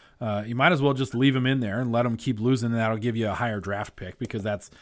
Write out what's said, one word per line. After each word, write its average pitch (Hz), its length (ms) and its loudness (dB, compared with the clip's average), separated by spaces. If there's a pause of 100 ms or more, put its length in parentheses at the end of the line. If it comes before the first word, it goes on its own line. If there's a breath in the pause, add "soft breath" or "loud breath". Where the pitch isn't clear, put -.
(220 soft breath)
Uh, 107 240 -2
you 117 100 -6
might 139 160 6
as 143 100 2
well 139 120 4
just 127 220 -2
leave 131 200 4
him 127 120 2
in 135 120 2
there 110 220 0
and 123 100 -2
let 120 140 4
him 117 100 0
keep 113 240 -4
losing, 120 280 2
and 117 100 0
that'll 113 200 0
give 113 180 -2
you 110 120 0
a 98 60 -2
higher 107 260 -2
draft 98 360 -6
pick 92 240 -14
because 110 240 -6
that's, 104 260 -6 (120)